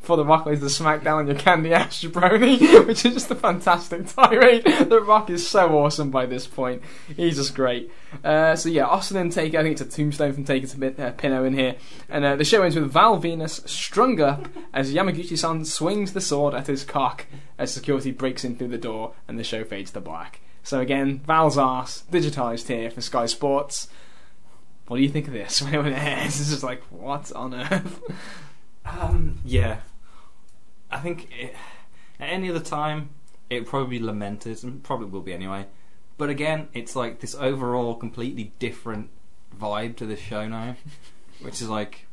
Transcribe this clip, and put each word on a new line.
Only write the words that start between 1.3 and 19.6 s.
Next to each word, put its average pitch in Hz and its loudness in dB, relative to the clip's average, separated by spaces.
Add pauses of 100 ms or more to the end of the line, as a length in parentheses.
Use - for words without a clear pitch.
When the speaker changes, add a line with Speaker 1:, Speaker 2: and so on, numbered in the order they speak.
Speaker 1:
candy 165 4
ass - 2
jabroni, 220 10
<laughs> - -
which - 0
is 240 6
just - -4
a 233 0
fantastic 180 0
tirade. 240 8
The 226 6
Rock 214 6
is 175 -2
so 165 6
awesome 147 2
by 131 2
this 127 -6
point. 127 -4 (320)
He's 170 2
just 139 -2
great. 123 0 (340)
Uh, 160 6
so 160 -2
yeah, 147 4
Austin 190 0
and 175 0
Taker, 160 0
I 156 4
think 156 2
it's - -6
a - -8
tombstone 147 0
from 135 -6
Taker 135 0
to - -10
pin, 131 -4
uh, 123 -4
pin 139 0
Owen 131 2
here. 127 0 (320)
And, 143 -2
uh, 139 4
the 151 2
show 202 6
ends 165 4
with 147 0
Val 196 8
Venus 160 -4
strung 226 2
up 143 2 (260)
as 135 0
Yamaguchi-san 165 0
swings 190 -2
the 196 -4
sword 143 0
at 131 -4
his 135 -2
cock 147 -2 (340)
as 135 -4
security 135 -2
breaks 131 -4
in 123 -4
through 123 -6
the 120 -6
door 110 -8 (120)
and - -8
the 113 -6
show 110 -6